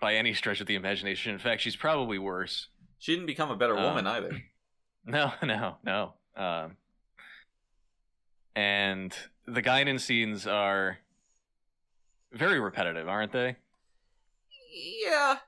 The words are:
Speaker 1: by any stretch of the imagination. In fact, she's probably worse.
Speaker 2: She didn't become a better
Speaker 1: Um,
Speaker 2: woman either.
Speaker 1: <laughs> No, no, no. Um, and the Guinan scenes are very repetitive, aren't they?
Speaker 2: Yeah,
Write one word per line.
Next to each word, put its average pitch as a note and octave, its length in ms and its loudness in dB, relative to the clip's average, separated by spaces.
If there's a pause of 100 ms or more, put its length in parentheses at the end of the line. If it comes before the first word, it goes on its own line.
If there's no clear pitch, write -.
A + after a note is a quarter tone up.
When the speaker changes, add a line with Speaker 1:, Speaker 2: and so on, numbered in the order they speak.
Speaker 1:
by A2 140 2
any A2+ 180 2
stretch G2+ 280 -2
of G2+ 80 -6
the G#2 80 2
imagination. G2 560 -2
In G2 60 -8
fact, A2+ 220 0
she's A#2 160 -2
probably C3 420 0
worse. F#2+ 500 -6 (300)
Speaker 2:
She - 140 -2
didn't F3 140 0
become D3+ 240 -2
a A#2+ 60 -2
better A#2 200 4
Speaker 1:
Um, G2 80 2
Speaker 2:
woman F#2+ 220 2
either. A2+ 400 -2
Speaker 1:
<laughs> - 40 -20 (520)
No, C#3 300 0 (100)
no, A2 400 -2
no. G2 300 -2 (240)
Um, E2+ 400 -4 (1800)
and G2+ 600 0 (320)
the A#2+ 160 -2
Guinan C3 360 4
scenes A2 480 0
are G2 520 2 (1300)
very D#3 280 4
repetitive, F2 480 -2
aren't G#2 240 0
they? B2+ 240 0 (1500)
Speaker 2:
Yeah, C#4+ 320 4 (100)